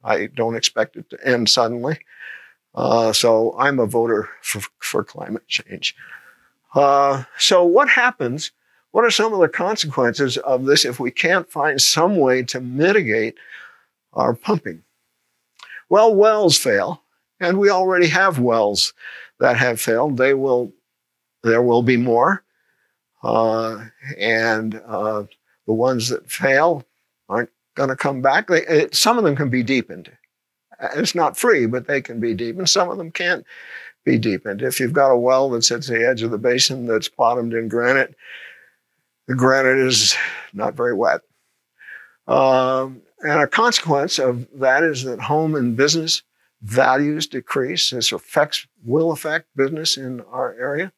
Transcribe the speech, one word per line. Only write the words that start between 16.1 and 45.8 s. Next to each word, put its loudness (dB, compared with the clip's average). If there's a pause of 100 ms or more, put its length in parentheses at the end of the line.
wells 4
fail, -2 (360)
and 0
we 4
already 2
have 2
wells 2 (460)
that 2
have -2
failed. 0
They 2
will, -2 (680)
there 2
will 4
be 2
more, 2 (800)
uh, -2 (340)
and, -2
uh, -4 (420)
the -2
ones 0
that -8
fail 2 (440)
aren't -4 (240)
gonna -2
come -4
back. 2
They, 2
it, 2
some 2
of 0
them 2
can -2
be 0
deepened. -4 (840)
It's -4
not 0
free, 2
but -4
they -2
can -12
be -2
deepened. -6
Some 0
of -8
them -12
can't -4 (600)
be 2
deepened. -4
If -4
you've -2
got 4
a 6
well 2
that's 0
at -6
the 0
edge 0
of -2
the -4
basin 0
that's -2
bottomed 0
in -4
granite, 0 (1120)
the -2
granite 4
is 2 (360)
not -6
very -2
wet. 0 (1080)
Um, 0 (180)
and 0
a 2
consequence 0
of -2 (100)
that 4
is -2
that -8
home 0
and 0
business 0 (400)